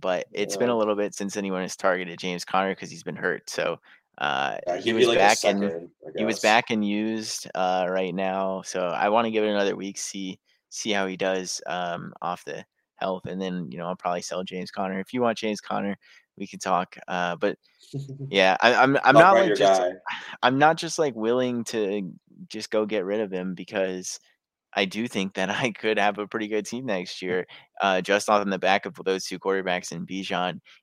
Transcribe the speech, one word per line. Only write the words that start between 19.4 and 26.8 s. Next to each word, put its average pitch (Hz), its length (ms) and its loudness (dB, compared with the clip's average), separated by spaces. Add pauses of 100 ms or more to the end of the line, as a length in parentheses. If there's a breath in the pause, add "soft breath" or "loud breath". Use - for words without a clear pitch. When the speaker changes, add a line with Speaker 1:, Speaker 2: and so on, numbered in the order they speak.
Speaker 1:
like, - 0 -
Speaker 2:
your 104 100 2
Speaker 1:
just, 95 260 6
Speaker 2:
guy. 90 100 0 (500 loud breath)
Speaker 1:
I'm 127 160 4
not 151 200 6
just, 165 200 -6
like, 147 180 0
willing 120 500 0
to 101 460 -2 (360)
just 107 220 -10
go 107 160 2
get 104 200 -2
rid 101 140 -2
of 98 120 -4
him 92 220 -4
because 92 680 -4 (540)
I 101 120 4
do 104 220 -4
think 98 260 -4
that 95 160 -2
<laughs> - 0 -
I 117 220 -2
could 107 260 0
have 101 200 2
a 104 100 -6
pretty 110 200 -4
good 107 180 -2
team 127 200 -8